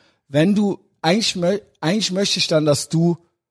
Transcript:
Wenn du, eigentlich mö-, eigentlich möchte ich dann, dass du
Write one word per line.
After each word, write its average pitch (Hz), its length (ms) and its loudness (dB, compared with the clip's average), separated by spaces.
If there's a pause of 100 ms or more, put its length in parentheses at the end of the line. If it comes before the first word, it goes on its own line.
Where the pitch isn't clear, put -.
(280)
Wenn 160 280 2
du, 202 240 0 (220)
eigentlich 202 340 0
mö-, 185 240 -2 (220)
eigentlich 185 300 -2
möchte 190 280 -2
ich - 80 -2
dann, 156 180 2
dass 143 240 0
du 165 280 2 (340)